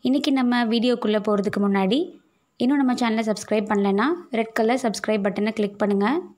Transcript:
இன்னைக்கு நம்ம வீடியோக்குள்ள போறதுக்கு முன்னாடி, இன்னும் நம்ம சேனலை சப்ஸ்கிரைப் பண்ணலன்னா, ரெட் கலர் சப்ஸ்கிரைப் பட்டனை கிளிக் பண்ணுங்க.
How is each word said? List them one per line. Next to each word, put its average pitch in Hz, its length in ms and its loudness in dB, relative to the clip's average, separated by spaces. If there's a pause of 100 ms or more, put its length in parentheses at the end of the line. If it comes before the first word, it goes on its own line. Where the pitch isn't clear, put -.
இன்னைக்கு 277 300 0
நம்ம 240 340 2
வீடியோக்குள்ள 226 600 0
போறதுக்கு 202 320 0
முன்னாடி, 202 600 0 (360)
இன்னும் 262 220 0
நம்ம 262 160 2
சேனலை 226 300 0
சப்ஸ்கிரைப் 214 460 -2
பண்ணலன்னா, 202 360 2 (260)
ரெட் 226 220 -4
கலர் 233 300 0
சப்ஸ்கிரைப் 214 380 -2
பட்டனை 208 300 -2
கிளிக் 208 260 -4
பண்ணுங்க. 208 440 0 (160)